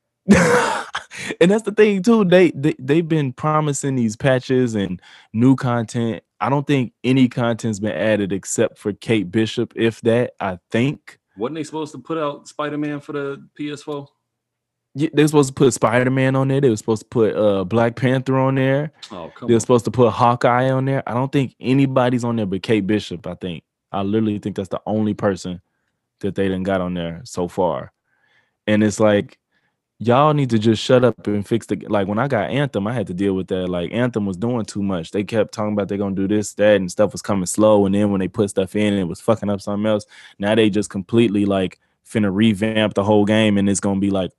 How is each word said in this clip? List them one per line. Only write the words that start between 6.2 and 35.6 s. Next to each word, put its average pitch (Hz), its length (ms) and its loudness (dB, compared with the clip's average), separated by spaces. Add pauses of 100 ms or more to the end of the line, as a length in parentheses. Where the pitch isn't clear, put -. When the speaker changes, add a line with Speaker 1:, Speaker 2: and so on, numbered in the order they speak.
Speaker 1:
I 107 100 -2
don't 139 180 0
think 135 260 0 (100)
any 131 260 4
content's 117 500 -2
been 104 120 -4
added 101 420 0
except - 440 -4
for 104 160 -6
Kate 98 380 -2
Bishop, 110 440 -2
if 110 260 -2
that, 117 380 0
I 92 200 -6 (120)
think. - 480 -4 (180)
Speaker 2:
Wasn't 127 180 -6
they 156 80 -8
supposed 151 300 -10
to 135 60 -14
put 160 180 -8
out 143 300 -6
Spider-Man 147 520 -6
for 147 140 -14
the 139 420 -8
P 147 160 -10
S 143 120 -14
four? 143 240 -10 (880)
Speaker 1:
Yeah, 147 180 -2
they 147 100 4
were 156 40 4
supposed 147 220 4
to 135 40 -12
put 127 200 4
Spider-Man 127 600 2
on 135 140 0
there. 139 100 0
They 139 100 4
were 110 80 2
supposed 110 260 -4
to - 60 -20
put, 110 260 2
uh, 98 280 2
Black 113 320 0
Panther 131 420 0
on 131 180 0
there. 135 360 0 (200)
Speaker 2:
Oh, 85 220 -14
come 123 140 -8
Speaker 1:
They 117 60 4
were 117 40 6
Speaker 2:
on. 110 40 2
Speaker 1:
supposed 123 240 2
to 113 60 0
put 117 200 4
Hawkeye 123 580 2
on 131 160 0
there. 135 220 -2
I 107 60 -6
don't 131 180 -2
think 135 280 -2
anybody's 127 680 2
on 117 100 -2
there 110 100 -2
but 92 180 -4
Kate 107 240 0
Bishop, 98 400 -4
I 90 80 -8
think. 87 280 -10 (280)
I 98 100 -4
literally 104 380 -2
think 98 180 -8
that's 98 120 -6
the - 160 -8
only 107 280 -2
person 92 480 -6 (580)
that 98 160 -6
they 98 140 -2
done 92 140 -4
got 95 180 -2
on 90 120 -6
there 85 320 -8
so 87 220 -6
far. 80 460 -4 (720)
And 107 160 2
it's 104 160 0
like, 104 380 2 (640)
y'all 139 300 4
need 143 160 0
to 117 100 2
just 110 240 2
shut 127 220 4
up - 220 -2
and 104 200 -2
fix 113 200 -4
the, 104 80 -4 (120)
like, 101 220 0
when 104 100 -2
I 139 80 0
got 104 220 -2
Anthem, 107 380 -2
I 120 60 -4
had 107 140 -4
to 92 60 -10
deal 98 220 -2
with 92 140 -4
that. 92 180 -4
Like, 87 260 -6
Anthem 117 320 -2
was 95 100 -4
doing 113 300 -4
too - 180 -8
much. 92 280 -4
They 101 120 -2
kept 104 300 -2
talking 107 200 -4